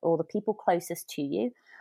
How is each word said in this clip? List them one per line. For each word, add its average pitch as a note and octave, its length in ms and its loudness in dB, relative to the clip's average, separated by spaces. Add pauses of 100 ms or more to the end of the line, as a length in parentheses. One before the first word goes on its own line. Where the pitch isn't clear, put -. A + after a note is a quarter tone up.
or E3 140 4
the D#3+ 60 0
people G#3 300 -2
closest F3 640 -2
to D3+ 80 -4
you. F3 260 0 (320)